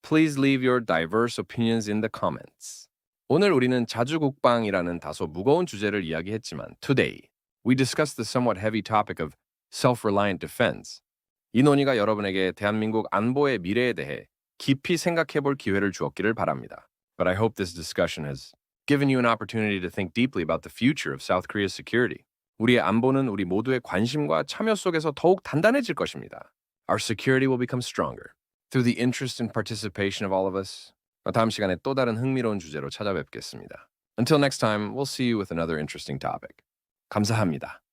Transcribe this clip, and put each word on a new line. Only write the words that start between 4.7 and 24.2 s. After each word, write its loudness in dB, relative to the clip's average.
다소 -8
무거운 2
주제를 -2
이야기했지만, -6
today, 2
we 6
discussed 0
the -4
somewhat 0
heavy 0
topic 0
of -4
self-reliant 2
defense. -2
이 4
논의가 6
여러분에게 0
대한민국 -2
안보의 0
미래에 0
대해 -8
깊이 0
생각해 0
볼 -2
기회를 0
주었기를 -2
바랍니다. -4
But 2
I 2
hope 0
this -4
discussion -2
has -10
given 2
you 4
an 2
opportunity 0
to -4
think -4
deeply 0
about -2
the -18
future 0
of -8
South 0
Korea's -2
security. -2
우리의 4
안보는 2
우리 -2
모두의 0
관심과 0